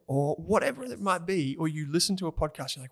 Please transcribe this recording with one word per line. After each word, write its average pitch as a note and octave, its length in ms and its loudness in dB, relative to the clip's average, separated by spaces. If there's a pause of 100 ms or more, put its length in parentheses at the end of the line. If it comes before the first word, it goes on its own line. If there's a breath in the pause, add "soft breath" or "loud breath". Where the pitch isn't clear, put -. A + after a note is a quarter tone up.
or C#3 300 2
whatever A3 460 2
it B3 160 -10
might F#3 280 0
be, D3+ 320 0
or D#3+ 80 0
you D3+ 240 -4
listen F3 260 4
to F#3 100 -4
a D#3 40 0
podcast, D3+ 440 -4
you're C3+ 80 -12
like, C3 80 -14